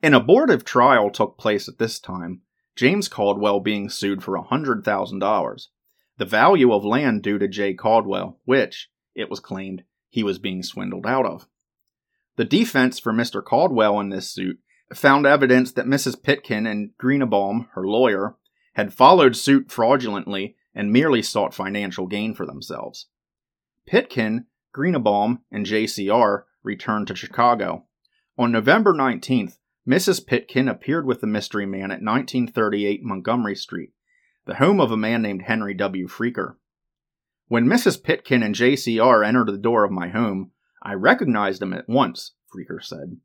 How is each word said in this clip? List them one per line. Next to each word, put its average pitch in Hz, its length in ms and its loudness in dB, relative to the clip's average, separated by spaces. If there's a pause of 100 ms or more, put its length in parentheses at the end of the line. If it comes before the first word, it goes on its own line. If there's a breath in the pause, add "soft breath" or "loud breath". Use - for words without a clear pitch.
An 156 120 4
abortive 160 500 6
trial 123 460 4
took - 280 -4
place 104 300 -2
at - 120 -20
this 113 200 -4
time, 92 420 -12 (360)
James 196 320 2
Caldwell 101 500 0
being 101 300 -2
sued 98 340 -4
for 95 140 -4
a 92 60 -6
hundred 135 420 -4
thousand 98 340 -4
dollars, 95 500 -2 (480)
the 110 60 -6
value 123 480 6
of 104 140 2
land 117 360 0
due 104 160 -2
to 98 120 0
Jay 98 240 -4
Caldwell, 98 720 0
which, - 440 0 (240)
it - 160 -10
was 101 120 -10
claimed, 95 420 -12 (240)
he 113 160 -4
was 95 160 -2
being 92 240 -8
swindled 95 420 -10
out 127 200 0
of. 87 220 -8 (920)
The 113 80 0
defense 131 540 2
for 117 120 -4
Mister 110 300 -2
Caldwell 117 580 2
in 101 100 -6
this 95 220 -8
suit 92 280 -8 (340)
found 143 320 4
evidence 127 480 4
that - 140 -2
Missus 135 280 -2
Pitkin 110 500 -2
and 104 320 -6
Greenebaum, 117 760 0
her 95 120 -6
lawyer, 107 520 0 (360)
had 104 200 -4
followed 139 420 6
suit 139 340 2
fraudulently 107 840 -2 (180)
and 104 200 -4
merely 131 280 2
sought - 320 -4
financial 95 540 -8
gain 104 260 -6
for 95 120 -10
themselves. - 640 -14 (760)
Pitkin, 120 600 -2 (280)
Greenebaum, 120 680 0 (120)
and 104 140 -6
J 107 200 -2
C 101 240 -6
R 104 360 2 (180)
returned 104 440 -4
to 92 80 -8
Chicago. 101 680 0 (520)
On 120 140 2
November 165 420 4
nineteenth, 127 640 -2 (280)
Missus 180 340 2
Pitkin 131 480 -2
appeared 139 400 -4
with 123 140 -2
the - 60 -4
mystery 104 380 -4
man 98 240 -8
at 98 140 -8
nineteen 123 440 -2
thirty-eight 104 560 -2
Montgomery 104 520 -4
Street, - 360 -12 (540)
the - 100 -8
home 190 240 2
of 120 120 2
a 110 60 -2
man 110 260 -2
named 98 200 -6
Henry 107 300 -4
W. 95 340 -4
Freaker. 98 480 -6 (920)
"When 117 200 2
Missus 233 300 2
Pitkin 131 460 0
and 107 100 -2
J 123 220 4
C 117 240 -2
R 117 240 6
entered 113 240 2
the 101 100 -4
door 113 260 2
of 95 80 0
my 87 180 -6
home, 98 420 -4 (320)
I 101 100 -8
recognized 104 680 0
them 95 120 -6
at 85 160 -12
once," 117 440 -2 (200)
Freaker 85 300 -12
said. 85 420 -14